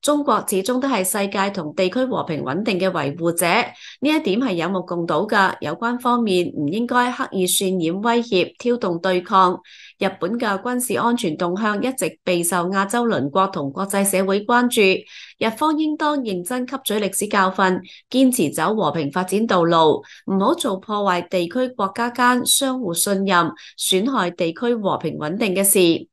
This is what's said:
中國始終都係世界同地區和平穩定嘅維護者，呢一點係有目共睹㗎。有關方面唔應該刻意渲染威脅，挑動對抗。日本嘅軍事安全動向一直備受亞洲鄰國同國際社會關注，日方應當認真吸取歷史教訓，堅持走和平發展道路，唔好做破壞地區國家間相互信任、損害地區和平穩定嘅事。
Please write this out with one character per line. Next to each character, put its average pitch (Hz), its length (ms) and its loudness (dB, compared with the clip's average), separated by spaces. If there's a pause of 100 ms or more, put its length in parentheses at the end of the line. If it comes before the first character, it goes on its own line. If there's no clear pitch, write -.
中 294 220 2
國 226 240 2
始 190 140 0
終 247 180 -2
都 277 80 -2
係 220 160 0
世 202 260 -2
界 202 200 -2
同 180 240 -8
地 185 160 0
區 262 160 0
和 202 180 -2
平 147 200 -4
穩 143 180 -4
定 214 180 0
嘅 190 120 2
維 147 260 -2
護 170 140 0
者， 170 140 0
呢 - 640 0
一 311 100 2
點 214 200 0
係 247 140 0
有 165 160 -2
目 190 140 -2
共 175 200 -4
睹 151 240 0
㗎。 175 340 2
有 147 120 -4
關 240 240 -4
方 240 240 0
面 180 340 2
唔 147 120 -2
應 214 180 -2
該 247 260 0
刻 262 200 -6
意 185 160 0
渲 185 440 0
染 190 120 -4
威 233 180 2
脅， 202 380 0
挑 240 180 0
動 180 220 -2
對 185 220 0
抗。 185 380 2 (380)
日 196 100 0 (120)
本 202 180 -2
嘅 208 240 -2
軍 247 180 -4
事 233 160 -4
安 233 220 2
全 185 200 -2
動 180 220 -2
向 208 220 -2
一 254 120 -2
直 160 300 -4
備 175 240 0
受 175 220 0
亞 196 160 2
洲 240 220 0
鄰 143 240 0
國 190 160 2
同 147 240 -6
國 190 160 -6
際 196 180 0
社 190 180 0
會 196 220 0
關 247 220 2
注， 240 140 2 (580)
日 226 100 0
方 311 300 0
應 302 180 0
當 302 220 0
認 190 240 -4
真 247 240 -4
吸 - 160 -8
取 214 160 -4
歷 190 180 -2
史 - 100 -2
教 190 220 2
訓， 185 300 2 (320)
堅 254 240 4
持 143 180 2
走 175 220 0
和 170 160 0
平 147 200 -2
發 185 120 -2
展 208 240 0
道 185 160 4
路， 165 400 4 (280)
唔 196 80 2
好 226 140 4
做 214 220 -2
破 208 220 -6
壞 180 300 0
地 175 200 0
區 254 220 -2
國 196 260 -4
家 240 160 -2
間 247 340 2
相 262 340 0
互 190 140 -4
信 196 320 0
任、 175 260 2 (280)
損 202 320 0
害 196 180 0
地 170 240 -2
區 240 220 0
和 196 220 0
平 151 200 -4
穩 151 180 -4
定 208 200 0
嘅 196 80 2
事。 180 500 4